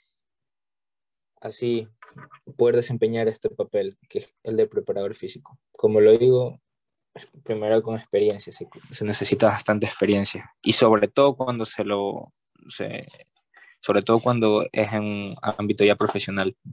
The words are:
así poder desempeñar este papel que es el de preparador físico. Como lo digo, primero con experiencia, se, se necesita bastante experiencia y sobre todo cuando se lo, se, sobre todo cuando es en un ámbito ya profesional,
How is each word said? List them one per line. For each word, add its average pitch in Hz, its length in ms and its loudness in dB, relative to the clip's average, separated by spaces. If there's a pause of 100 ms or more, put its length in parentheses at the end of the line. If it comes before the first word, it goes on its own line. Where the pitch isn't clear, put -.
(1400)
así 113 480 -6 (680)
poder 120 200 4
desempeñar 113 520 0
este 110 220 -4
papel 101 460 -4 (120)
que 98 120 -8
es - 220 -18
el 110 140 -6
de 110 100 2
preparador 101 480 -6
físico. - 440 -16 (140)
Como 107 280 2
lo 107 160 8
digo, 127 440 2 (840)
primero 110 380 0
con 113 140 -4
experiencia, 104 560 -2
se, - 160 -16 (220)
se - 140 -8
necesita 104 420 0
bastante 104 400 0
experiencia 98 760 -2
y 107 100 0
sobre 107 360 4
todo 139 260 2
cuando 123 300 -4
se 107 200 -6
lo, 101 480 -6 (360)
se, - 380 -10 (720)
sobre 101 220 0
todo 113 180 4
cuando 113 520 2
es 104 200 -2
en 104 100 -2
un 104 400 -8
ámbito 104 420 -2
ya 104 120 4
profesional, 98 600 -4 (160)